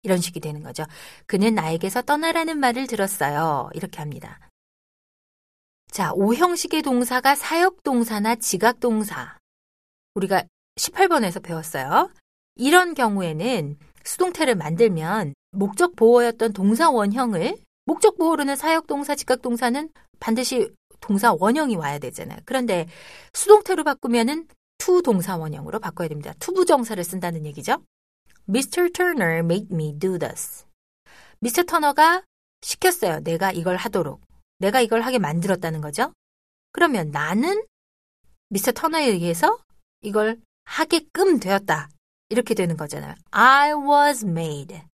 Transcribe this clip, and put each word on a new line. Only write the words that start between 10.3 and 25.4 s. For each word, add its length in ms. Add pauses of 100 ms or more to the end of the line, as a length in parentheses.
십팔 320
번에서 320
배웠어요. 720 (440)
이런 400
경우에는 840 (260)
수동태를 520
만들면 760 (180)
목적 440
보호였던 560
동사 380
원형을, 680 (280)
목적 320
보호로는 400
사역 300
동사, 280
지각 260
동사는 480 (300)
반드시 500 (300)
동사 400
원형이 380
와야 200
되잖아요. 460
그런데 440 (440)
수동태로 540
바꾸면은 640 (300)
to 220
동사 360
원형으로 420